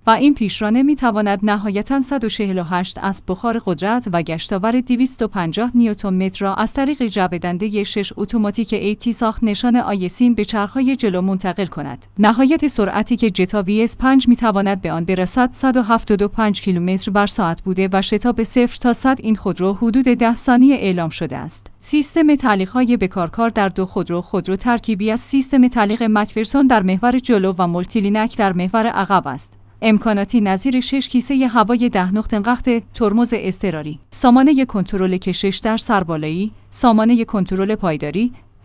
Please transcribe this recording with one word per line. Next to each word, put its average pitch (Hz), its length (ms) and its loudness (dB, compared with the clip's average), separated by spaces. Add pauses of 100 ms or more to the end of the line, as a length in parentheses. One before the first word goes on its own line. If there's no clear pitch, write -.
و 226 40 4
این 269 220 4
پیشرانه 220 500 0
می‌تواند 214 600 0
نهایتاً 208 580 0
صد 262 220 -4
و 220 60 -2
چهل 196 280 -4
و 175 60 -2
هشت 180 340 -4
اسب - 300 -6
بخار 226 380 -2
قدرت 202 480 -2
و 170 80 0
گشتاور 180 500 -4
دویست 254 500 0
و 220 60 0
پنجاه 190 480 -4
نیوتن 208 500 0
متر 190 200 -4
را 196 100 -2
از 226 180 -2
طریق 277 300 -2
جعبه‌دنده 185 800 -2
شش 196 340 -6
اتوماتیک 208 560 -2
ای 208 220 -2
تی 233 180 -4
ساخت 220 300 -2
نشان 226 320 0
آیسین 208 580 0
به 214 120 0
چرخ‌های 247 500 -2
جلو 185 260 0
منتقل 190 440 -2
کند. - 400 -10 (140)
نهایت 254 480 4
سرعتی 214 480 0
که 220 140 2
جتا 185 320 0
وی 202 220 0
اس 226 140 -2
پنج 262 300 4
می‌تواند 202 540 2
به 165 100 -4
آن 165 140 -4
برسد 185 460 0
صد 262 260 0
و 254 40 4
هفتاد 214 400 0
و 202 60 2
پنج 208 340 -2
کیلومتر 185 500 -2
بر 202 160 2
ساعت 170 260 -2 (120)
بوده 190 280 0
و 190 80 2
شتاب 226 420 0
صفر 240 340 0
تا 240 160 0
صد - 280 0
این 220 140 0
خودرو 190 380 -2
حدود 233 320 0
ده 240 300 2
ثانیه 254 400 6
اعلام 180 340 -2
شده 151 280 -6
است. - 420 -12
سیستم 302 560 2
تعلیق‌های 240 640 0
به 190 100 0
کارکار 185 420 -2
در 202 200 0
دو 190 160 -4
خودرو، 175 360 -4
خودرو 185 340 -4
ترکیبی 214 560 -2
از 233 80 -2
سیستم 262 480 2
تعلیق 220 360 0
مکفرسون 220 640 2
در 226 160 4
محور 214 360 2
جلو 196 380 2
و 185 100 0
مولتیلینک 202 680 -2
در 196 160 2
محور 185 340 0
عقب 190 400 0
است. - 320 -12 (220)
امکاناتی 214 600 2
نظیر 208 380 0
شش 262 300 -4
کیسه 262 380 0
هوای 233 420 2
ده 185 240 0
نقطه 214 260 -2
قحط، 240 300 0 (240)
ترمز 233 440 2
اضطراری، 165 640 -6 (120)
سامانه 262 540 4
کنترل 190 520 -2
کشش 190 460 -4
در 220 140 0
سربالایی، 170 720 -2 (180)
سامانه 226 560 4
کنترل 196 500 -2
پایداری، 180 560 -2 (340)